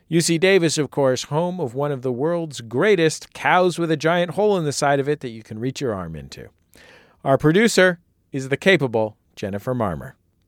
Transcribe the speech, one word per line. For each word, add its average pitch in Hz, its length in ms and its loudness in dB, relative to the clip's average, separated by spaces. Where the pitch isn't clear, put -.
U 165 120 2
C 170 180 0
Davis, 175 380 4
of 143 140 -2
course, 131 340 0
home 180 360 -4
of 123 140 -6
one 143 180 -4
of 127 100 -8
the 127 100 -4
world's 156 480 -4
greatest 160 720 0
cows 175 460 2
with 165 140 -2
a 160 40 0
giant 165 360 0
hole 202 260 2
in 165 60 -2
the 143 80 -2
side 143 260 0
of 139 100 -2
it 147 120 -2
that 127 100 -10
you 110 140 -14
can 107 160 -12
reach 131 200 -4
your 120 140 -2
arm 82 220 -8
into. 69 320 -16
Our 135 140 4
producer 185 640 4
is 135 160 -6
the 139 80 0
capable 120 600 2
Jennifer 101 380 -6
Marmer. 101 380 -4